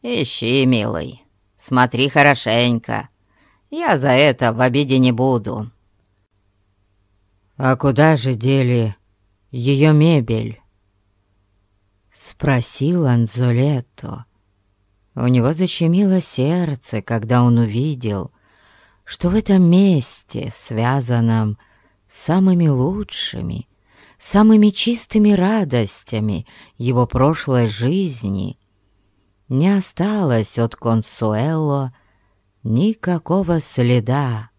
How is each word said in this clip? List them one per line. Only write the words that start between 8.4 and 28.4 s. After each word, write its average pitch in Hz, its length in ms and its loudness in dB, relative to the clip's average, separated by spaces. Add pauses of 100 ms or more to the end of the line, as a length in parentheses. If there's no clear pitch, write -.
ее 139 420 2
мебель?" 120 680 2 (1500)
спросил 143 960 -2
Анзолетто. 120 1200 -2 (880)
У 120 120 -2
него 127 280 2
защемило 180 680 0
сердце, 147 800 -4
когда 117 420 0
он 120 140 4
увидел, 117 760 -2 (720)
что - 260 -4
в 180 40 -2
этом 196 280 4
месте, 170 880 2
связанном 117 1040 0 (520)
с - 100 -20
самыми 185 500 2
лучшими, - 1000 -4 (520)
самыми 214 500 4
чистыми 214 640 0
радостями 127 1160 -2 (300)
его 120 300 0
прошлой 127 640 0
жизни, 113 880 -4 (920)